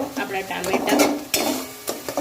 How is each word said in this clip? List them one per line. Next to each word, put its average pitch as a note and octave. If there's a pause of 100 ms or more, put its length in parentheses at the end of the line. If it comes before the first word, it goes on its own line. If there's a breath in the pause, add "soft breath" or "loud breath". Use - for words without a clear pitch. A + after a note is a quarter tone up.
(220)
આપણા F#3+
ટામેટાં F#3 (1200)